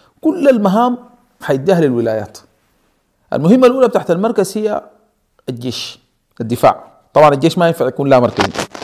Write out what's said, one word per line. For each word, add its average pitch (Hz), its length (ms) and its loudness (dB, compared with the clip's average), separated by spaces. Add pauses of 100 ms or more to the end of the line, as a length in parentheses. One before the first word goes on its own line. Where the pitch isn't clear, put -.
(200)
كل 294 280 0
المهام 233 500 2 (440)
حيديها 156 380 0
للولايات. 117 580 -2 (920)
المهمة 226 340 4
الأولى 254 220 4
بتاعت - 220 -2
المركز 202 480 -2
هي 214 240 -6 (680)
الجيش، 123 520 -10 (400)
الدفاع. 120 440 0 (300)
طبعًا 147 200 6
الجيش 160 240 0
ما 170 80 2
ينفع 165 200 0
يكون 139 220 -4
لا 127 120 6
مركزي، 101 320 -2 (320)